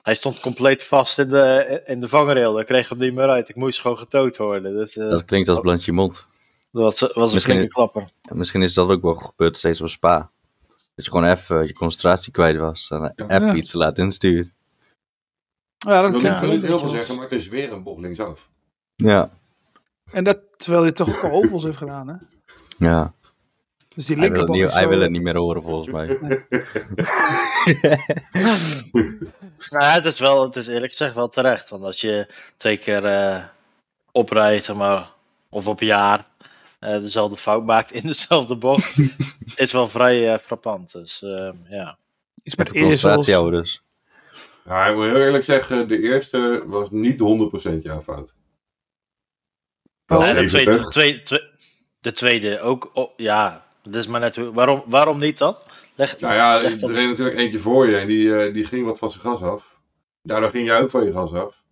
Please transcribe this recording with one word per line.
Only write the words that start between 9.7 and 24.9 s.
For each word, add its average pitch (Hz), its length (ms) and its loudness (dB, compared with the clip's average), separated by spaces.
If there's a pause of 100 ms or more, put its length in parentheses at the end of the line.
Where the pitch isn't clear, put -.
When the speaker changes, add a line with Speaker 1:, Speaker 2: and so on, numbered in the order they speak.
Speaker 2:
op 82 80 -6
Spa. 82 420 2 (640)
Dat - 100 -16
je - 60 -12
gewoon 87 180 2
even 82 380 0
je 78 60 -10
concentratie 87 580 0
kwijt 82 260 2
was 80 320 -6
en 78 260 -6
Speaker 3:
Ja. 107 120 -12
Speaker 2:
even 98 200 2
Speaker 4:
Ja. 101 60 2
Speaker 2:
iets 80 180 -4
te 85 60 -6
laat 78 200 0
insturen. 90 560 0 (1200)
Speaker 4:
Ja, 202 240 4
dat 196 40 4
Speaker 3:
Ik 196 60 2
wil - 80 0
Speaker 4:
klinkt - 40 2
Speaker 3:
niet, - 0 -
Speaker 4:
wel 185 260 0
Speaker 3:
wil - 0 -
niet 165 140 2
Speaker 4:
een 170 40 -4
Speaker 3:
heel 170 100 0
Speaker 4:
beetje - 20 -
Speaker 3:
veel 147 80 -4
Speaker 4:
zo. 143 80 -4
Speaker 3:
zeggen, 127 200 -6
maar 127 80 -12
het 131 100 -8
is 101 140 -6
weer 123 240 -8
een 95 120 -14
bocht 87 180 -14
linksaf. 87 480 -12 (460)
Speaker 2:
Ja. 104 340 4 (840)
Speaker 4:
En 185 120 -4
dat 202 160 2 (180)
terwijl 170 280 0
je 160 60 2
toch 165 180 -2
ook - 220 -6
al 185 120 2
ovals 190 200 -2
heeft 156 140 -8
gedaan, 139 300 -14
hè? 160 80 -14 (720)
Speaker 2:
Ja. 82 260 2 (840)
Speaker 4:
Dus 143 100 -10
die 147 140 -2
Speaker 2:
Hij 185 120 4
wil 90 80 0
het 85 100 0
Speaker 4:
linkerbocht 92 100 2
Speaker 2:
niet, 92 80 4
Speaker 4:
is - 60 -2
Speaker 2:
hij 90 100 4
Speaker 4:
zo 95 60 2
Speaker 2:
wil 95 120 4